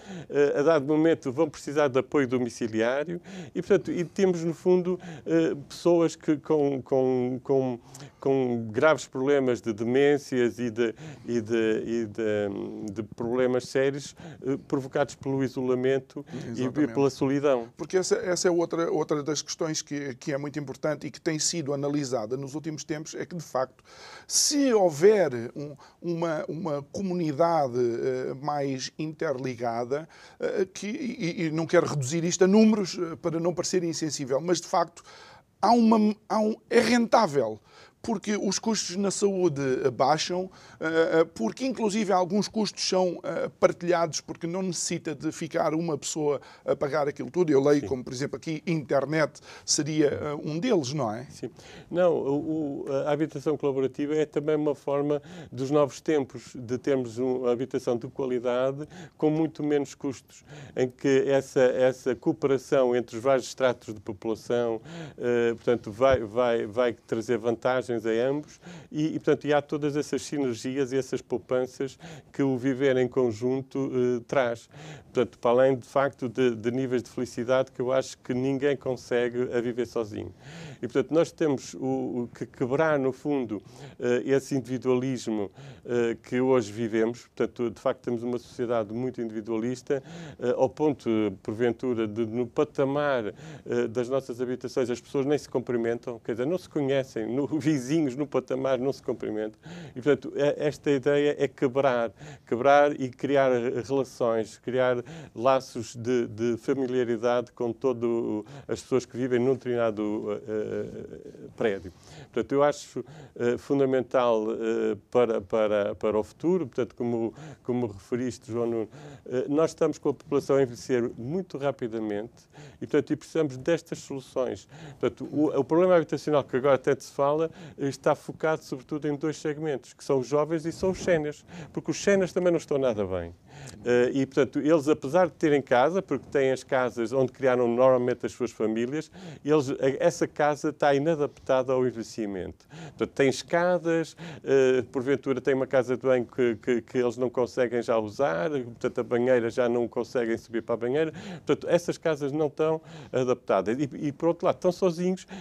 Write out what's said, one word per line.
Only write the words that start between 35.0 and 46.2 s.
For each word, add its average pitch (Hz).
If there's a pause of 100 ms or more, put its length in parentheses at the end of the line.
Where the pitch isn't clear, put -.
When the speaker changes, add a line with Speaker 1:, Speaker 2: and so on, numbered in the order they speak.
Speaker 2:
há 202
uma, 220 (120)
há 208
um, 214 (140)
é 233
rentável, 208 (460)
porque 214
os 196
custos 196
na 202
saúde, 180 (240)
eh, 131
baixam, 156 (260)
eh, 160
eh, -
porque 220
inclusive 214
alguns 185
custos -
são, 185
eh, 160 (120)
partilhados, 175
porque -
não 175
necessita 165
de 151
ficar 160
uma 160
pessoa 147 (240)